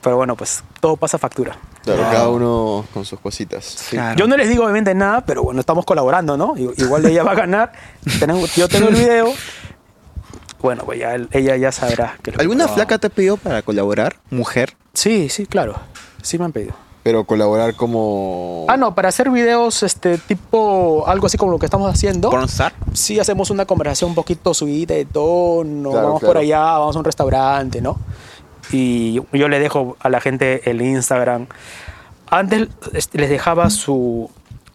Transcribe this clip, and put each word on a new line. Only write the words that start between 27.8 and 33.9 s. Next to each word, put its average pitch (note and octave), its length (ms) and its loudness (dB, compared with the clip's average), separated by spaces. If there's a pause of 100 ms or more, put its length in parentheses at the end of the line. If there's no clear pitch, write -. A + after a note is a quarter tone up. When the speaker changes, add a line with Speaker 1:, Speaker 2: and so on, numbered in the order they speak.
Speaker 1:
¿no? B2+ 180 -4 (720)
Y A#2+ 420 0
yo, B2 180 -2
yo C#3+ 160 4
le C#3+ 120 2
dejo C#3 400 -2
a C3 100 2
la B2 100 2
gente C3 480 -2
el A#2 140 -2
Instagram. B2 640 0 (840)
Antes, G3 400 0 (240)
este, - 260 -6
les C#3+ 120 2
dejaba E3+ 400 2
su, B2 580 -2 (460)